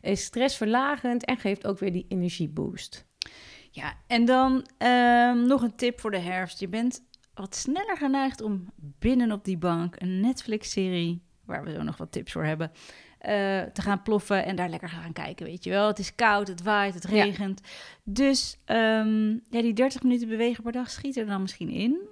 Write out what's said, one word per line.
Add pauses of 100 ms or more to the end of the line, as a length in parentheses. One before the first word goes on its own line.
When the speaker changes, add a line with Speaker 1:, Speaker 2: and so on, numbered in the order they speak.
Speaker 1:
is
stressverlagend
en
geeft
ook
weer
die
energieboost. (640)
Speaker 2:
Ja, (120)
en
dan, (120)
ehm,
nog
een
tip
voor
de
herfst.
Je
bent (320)
wat
sneller
geneigd
om (100)
binnen
op
die
bank
een
Netflix-serie, (220)
waar
we
zo
nog
wat
tips
voor
hebben, (480)
eh,
te
gaan
ploffen
en
daar
lekker
gaan
kijken,
weet
je
wel.
Het
is
koud,
het
waait,
het
Speaker 1:
Ja.
Speaker 2:
regent. (440)
Dus,
ehm,
ja,
die
dertig
minuten
bewegen
per
dag
schiet
er
dan
misschien
in. (140)